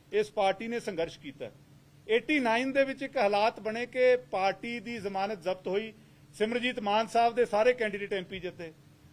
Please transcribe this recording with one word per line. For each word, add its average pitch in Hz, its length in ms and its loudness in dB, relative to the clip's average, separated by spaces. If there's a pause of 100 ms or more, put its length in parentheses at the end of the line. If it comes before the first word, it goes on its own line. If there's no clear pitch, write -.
(140)
ਇਸ 208 180 0
ਪਾਰਟੀ 196 360 0
ਨੇ 233 120 -4
ਸੰਘਰਸ਼ 170 400 -4
ਕੀਤਾ। 127 320 -12 (580)
ਏਟੀ 240 300 2
ਨਾਈਨ 247 320 0
ਦੇ 269 120 4
ਵਿੱਚ 269 180 -4
ਇੱਕ 269 160 -6
ਹਾਲਾਤ 208 420 4
ਬਣੇ 220 260 -6
ਕਿ 254 320 4 (140)
ਪਾਰਟੀ 196 480 -2
ਦੀ 233 180 -10
ਜ਼ਮਾਨਤ 196 440 -4
ਜ਼ਬਤ 185 260 -4
ਹੋਈ, 214 260 -4 (420)
ਸਿਮਰਜੀਤ 240 440 0
ਮਾਨ 214 280 0
ਸਾਹਿਬ 233 280 4
ਦੇ 240 100 4
ਸਾਰੇ 226 280 4
ਕੈਂਡੀਡੇਟ 208 400 -4
ਐਮ 190 100 -2
ਪੀ 185 160 -10
ਜਿੱਤੇ। 170 320 -10 (420)